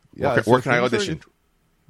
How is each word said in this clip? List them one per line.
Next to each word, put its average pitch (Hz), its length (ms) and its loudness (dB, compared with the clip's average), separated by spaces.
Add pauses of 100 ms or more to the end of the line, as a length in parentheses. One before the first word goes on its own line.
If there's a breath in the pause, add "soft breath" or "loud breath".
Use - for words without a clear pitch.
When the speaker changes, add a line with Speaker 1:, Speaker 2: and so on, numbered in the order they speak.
(140)
Speaker 1:
Yeah, - 140 -4
Speaker 2:
Where 127 80 -2
can, 123 80 0
Speaker 1:
so 104 80 0
Speaker 2:
where 123 80 6
can 131 120 -2
I - 40 2
Speaker 1:
things 120 160 0
are 165 40 -2
Speaker 2:
audition? 190 180 -4
Speaker 1:
in-, - 80 -14 (640)
<laughs> - 40 -